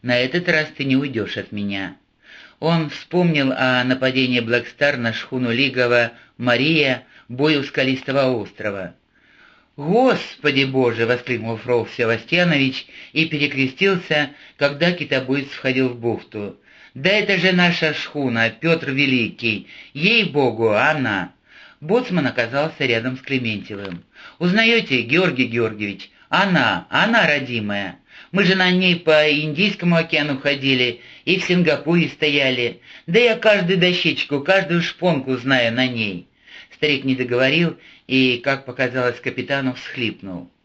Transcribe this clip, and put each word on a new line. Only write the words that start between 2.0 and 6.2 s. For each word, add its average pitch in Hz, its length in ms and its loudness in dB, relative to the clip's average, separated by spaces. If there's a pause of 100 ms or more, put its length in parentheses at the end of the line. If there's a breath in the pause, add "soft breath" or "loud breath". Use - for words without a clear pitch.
Он 160 300 0
вспомнил 156 640 0
о 127 320 2
нападении 131 580 0
Блэк 120 260 -2
Стар 143 300 0
на 117 160 -2
шхуну 127 380 -4
Лигова 120 600 2 (260 loud breath)